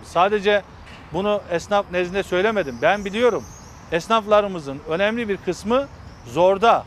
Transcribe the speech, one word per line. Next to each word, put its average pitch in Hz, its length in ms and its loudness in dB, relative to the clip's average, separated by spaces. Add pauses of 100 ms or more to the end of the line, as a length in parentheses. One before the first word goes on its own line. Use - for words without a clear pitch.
Sadece 202 580 2 (520)
bunu 202 280 0 (100)
esnaf 196 400 -2
nezdinde 180 320 -2
söylemedim. 185 580 0
Ben 190 240 2
biliyorum. 202 380 0 (480)
Esnaflarımızın 190 880 0 (100)
önemli 208 400 -2
bir 190 80 -2
kısmı 233 500 -2 (400)
zorda, 180 600 4